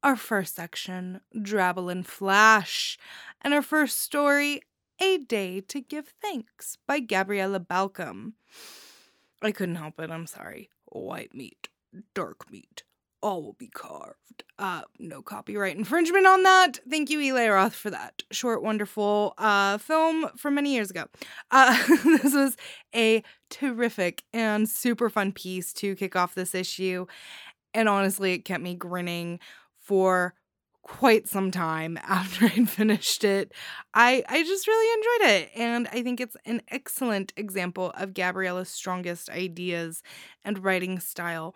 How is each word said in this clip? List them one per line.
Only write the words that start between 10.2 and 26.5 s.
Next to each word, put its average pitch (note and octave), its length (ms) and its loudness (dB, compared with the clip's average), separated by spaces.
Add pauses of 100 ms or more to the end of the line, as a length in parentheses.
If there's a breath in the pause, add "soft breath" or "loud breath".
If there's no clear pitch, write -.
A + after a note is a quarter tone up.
sorry. - 420 -16 (160)
White - 480 -14
meat, - 360 -18 (440)
dark - 380 -10
meat, - 320 -20 (380)
all F#3+ 200 -4
will - 120 -14
be - 140 -20
carved. - 760 -18 (160)
Uh, F3+ 240 -6 (160)
no C#3+ 240 -14
copyright G3+ 520 -6
infringement E4+ 520 4
on F#4+ 160 8
that. F#4 440 6
Thank D4+ 220 -2
you, D4+ 100 0
Eli C4 300 2
Roth, G3 240 4
for - 160 -10
that - 320 -12 (100)
short, A#3 300 -2
wonderful, G#3 800 0
uh, G3+ 400 2
film D#4+ 580 0
from C#4+ 160 -2
many C#4+ 200 0
years A3 180 -2
ago. F3 140 -8 (440 loud breath)
Uh, C4 260 8 (120)
<laughs> D#4 160 8 (180)
this C4+ 120 2
was C#4 220 4 (380 loud breath)
a A3 300 4 (260 loud breath)
terrific A3+ 840 -2
and A3 380 0
super A#3+ 400 0
fun G3+ 220 0
piece F#3 420 -8
to G3 220 -4
kick F#3+ 200 -8
off F3+ 200 0
this F3+ 180 -6